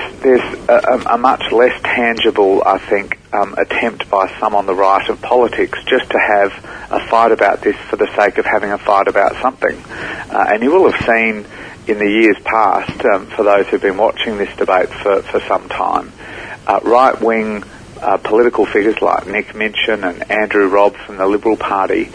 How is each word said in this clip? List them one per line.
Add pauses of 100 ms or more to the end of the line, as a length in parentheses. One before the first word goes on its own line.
(220)
there's (260)
a,
a,
a
much
less
tangible,
I
think, (120)
um,
attempt
by
some
on
the
right
of
politics
just
to
have (400)
a
fight
about
this (140)
for
the
sake
of
having
a
fight
about
something.
Uh,
and
you
will
have
seen (420)
in
the
years
past,
um,
for
those
who've
been
watching
this
debate
for,
for
some
time, (540)
uh,
right-wing, (380)
uh,
political
figures
like
Nick
Minchin
and
Andrew
Robb
from
the
Liberal
Party